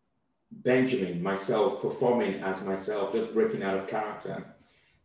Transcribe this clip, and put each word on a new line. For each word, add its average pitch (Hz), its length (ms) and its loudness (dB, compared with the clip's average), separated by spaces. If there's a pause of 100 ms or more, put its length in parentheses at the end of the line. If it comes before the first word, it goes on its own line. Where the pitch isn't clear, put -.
(500)
Benjamin, 98 720 2
myself, 98 600 0
performing 107 540 2
as 95 280 -4
myself, 98 500 -2
just 113 200 -2
breaking 104 300 2
out 95 140 0
of 98 100 -6
character. 104 560 -6 (600)